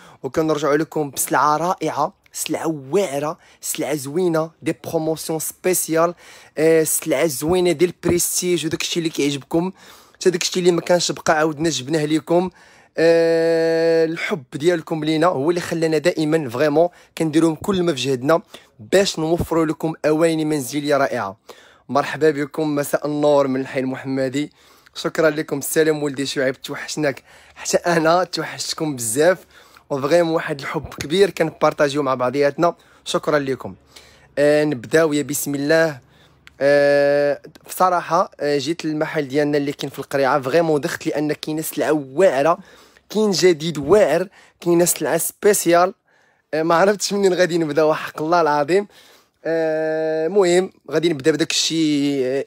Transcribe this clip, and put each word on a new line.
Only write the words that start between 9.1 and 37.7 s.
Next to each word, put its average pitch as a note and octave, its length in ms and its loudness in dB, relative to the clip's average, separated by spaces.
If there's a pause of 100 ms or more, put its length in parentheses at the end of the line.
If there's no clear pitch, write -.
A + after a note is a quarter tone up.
كيعجبكم. D3 600 -2 (420)
حتى - 160 0
داكشي F3+ 300 -2
اللي F3 100 4
ما E3+ 100 2
كانش F3 320 2
بقى D#3 260 0
عاودنا D#3 300 0
جبناه D3 360 -2
ليكم. E3+ 460 0 (480)
آه، E3 1080 2
الحب E3 400 -4 (100)
ديالكم D#3 500 -2
لينا D#3 220 2
هو D#3+ 240 2
اللي F3 100 -2
خلانا D#3+ 380 0
دائما D#3+ 500 0
فريمون D3 400 2 (300)
كنديروا D#3+ 440 2
كل F#3+ 200 0
ما E3+ 120 0
في B2+ 60 -6
جهدنا C3+ 420 0 (360)
باش F3+ 400 0
نوفروا E3 480 0
لكم D#3+ 280 -4 (120)
اواني D#3 380 2
منزليه C#3+ 520 -2
رائعه. A#2+ 400 -2 (520)
مرحبا C#3 420 0
بكم، D3 440 -4
مساء C#3+ 320 -4
النور D3 420 2
من C3 120 -2
الحي C3 200 -6
المحمدي. C3 720 -4 (420)
شكرا D#3+ 360 0
لكم، D3+ 280 -4
السلام D#3 440 0
ولدي C#3 240 -4
شعيب، C3 360 -4
توحشناك، - 600 -6 (320)
حتى - 220 -2
انا E3+ 480 2
توحشتكم D#3 720 -6
بزاف، C#3 420 2 (520)
وفريمون D#3+ 440 2
واحد D#3 260 -4
الحب - 340 -8
كبير F3+ 360 0
كنبارطاجيو D3+ 720 0
مع C3 120 0
بعضياتنا. C#3+ 600 0 (300)
شكرا D#3 340 -2
لكم. B2+ 360 -6 (640)
آه، D3 260 4
نبداو D3+ 480 0
يا D3 100 0
بسم C#3+ 320 -6
الله. D3+ 460 0 (600)
آه، C#3+ 800 2 (260)
بصراحه، F3 640 0 (100)